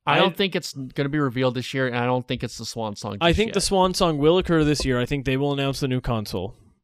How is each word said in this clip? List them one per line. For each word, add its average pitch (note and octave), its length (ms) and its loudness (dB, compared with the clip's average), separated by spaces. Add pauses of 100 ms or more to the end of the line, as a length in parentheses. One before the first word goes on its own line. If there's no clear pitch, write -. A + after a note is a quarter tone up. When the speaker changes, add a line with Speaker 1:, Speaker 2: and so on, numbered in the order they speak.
Speaker 1:
I C#3+ 100 2
Speaker 2:
I - 40 4
Speaker 1:
don't F3+ 160 2
think G3 200 -2
it's - 180 -4
gonna C#3 360 -4
be D3+ 100 0
revealed B2+ 360 0
this B2 180 -6
year, C3 140 0
and A#2+ 100 -2
I A#2+ 80 0
don't B2+ 220 0
think B2 160 -4
it's - 140 -8
the A2+ 80 -12
Swan A2 320 -6
Song G#2 240 -8
Speaker 2:
I E3+ 80 4
Speaker 1:
just E3+ 80 4
Speaker 2:
think G#3+ 160 0
the G3+ 60 2
Speaker 1:
yet. - 40 -2
Speaker 2:
Swan F#3 300 2
Song E3+ 240 2
will D#3 200 6
occur E3+ 280 2
this D3 200 2
year. B2+ 140 0
I B2 60 0
think C#3 200 -4
they C3 120 0
will C#3+ 160 0
announce C#3 280 -2
the C#3+ 60 -2
new B2+ 140 0
console. G#2+ 540 -4 (280)